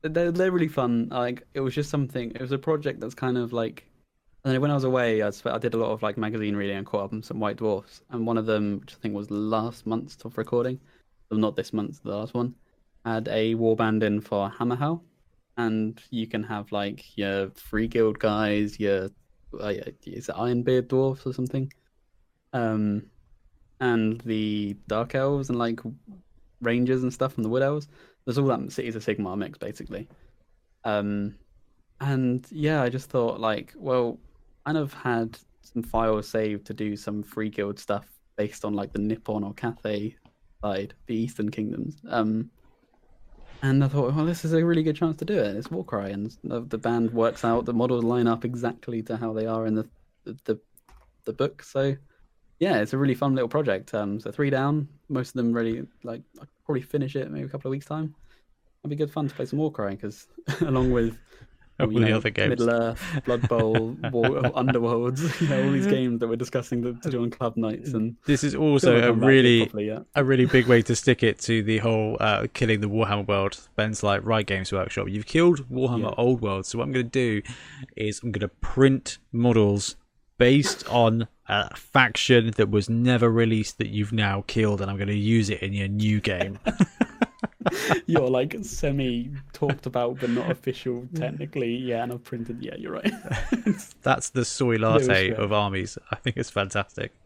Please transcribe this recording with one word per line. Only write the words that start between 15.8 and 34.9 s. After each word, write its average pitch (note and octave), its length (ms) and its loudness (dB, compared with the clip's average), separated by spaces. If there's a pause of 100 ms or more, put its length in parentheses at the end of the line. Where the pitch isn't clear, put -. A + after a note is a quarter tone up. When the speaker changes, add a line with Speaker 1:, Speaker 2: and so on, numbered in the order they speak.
Speaker 1:
you A2+ 160 -4
can A2 160 -6
have, G#2+ 280 -8
like, G2+ 460 -6
your G2 340 -2
Free A2 360 -4
Guild A2+ 320 2
guys, G#2 600 0
your, G2 300 0 (500)
uh, G#2+ 100 -6
yeah, - 200 -6 (160)
is - 240 -12
it - 80 -8
Ironbeard B2 500 0
Dwarfs C3 380 0
or B2+ 80 -4
something? C3+ 380 -4 (840)
Um, G#2+ 540 0 (720)
and A2+ 420 0
the G#2+ 560 -2 (100)
Dark A2+ 280 -2
Elves C3+ 340 0
and, B2 80 -2
like, A#2 220 -2 (840)
Rangers B2 400 2
and B2+ 120 -2
stuff C3 200 -2
from A#2 100 -4
the G#2+ 60 -2
Wood B2+ 140 2
Elves. D3 240 -2 (380)
There's B2 120 -2
all C#3 100 2
that A#2+ 240 -2
Cities A#2 240 -6
of G#2+ 100 -8
Sigmar G2 320 -2
mix, G#2 200 -6
basically. - 500 -12 (760)
Um, G#2 520 -2 (680)
and C3 500 0
yeah, D3+ 300 0
I B2 80 2
just C3 200 -8
thought, A#2 300 0
like, A2 360 -2
well, B2+ 420 -2 (480)
I C#3+ 40 -6
kind D#3+ 80 -2
of C#3+ 160 -4